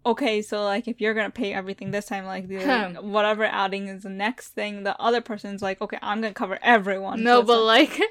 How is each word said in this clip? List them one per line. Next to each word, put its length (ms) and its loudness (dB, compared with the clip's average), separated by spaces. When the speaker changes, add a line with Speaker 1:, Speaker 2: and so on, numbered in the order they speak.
Speaker 1:
okay, 300 0
so, 220 -4
like, 240 -2
if 140 -6
you're 120 2
gonna 160 -2
pay 240 -4
everything 380 -8
this 140 -4
time, 200 -6
like, 220 -10
the, 120 -8
Speaker 2:
Hmm. 520 -2
Speaker 1:
whatever 340 2
outing 420 -2
is 160 -14
the 60 -12
next 400 -6
thing, 340 -8
the 180 -4
other 200 2
person's 400 -10
like, 200 -4
"Okay, 200 -8
I'm 200 -4
gonna 120 -6
cover 280 -6
everyone." 640 2
Speaker 2:
No, 120 8
Speaker 1:
So 40 10
it's 80 4
Speaker 2:
but, 160 6
Speaker 1:
like 360 6
Speaker 2:
like, 120 0